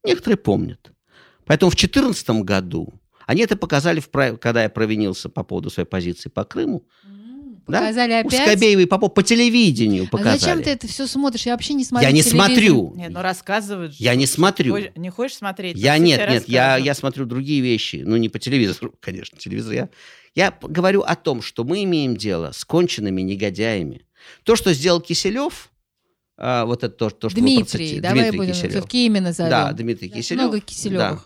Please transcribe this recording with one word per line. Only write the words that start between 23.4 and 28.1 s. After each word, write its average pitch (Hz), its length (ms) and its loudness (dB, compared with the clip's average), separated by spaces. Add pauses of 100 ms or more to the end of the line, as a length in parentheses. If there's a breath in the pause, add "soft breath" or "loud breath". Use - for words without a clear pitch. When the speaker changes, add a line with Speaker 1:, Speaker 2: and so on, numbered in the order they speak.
Speaker 1:
То, 226 140 4
что 185 160 2
сделал 170 260 2
Киселёв, 214 680 -4 (680)
а, 120 280 -2
вот 120 180 -4
это 110 100 -6
то, 110 180 -4
то, - 180 -8
что 190 100 -2
вы - 40 2
Speaker 2:
Дмитрий, 254 200 4
Speaker 1:
процитировали, 156 380 -6
Speaker 2:
давай 190 220 2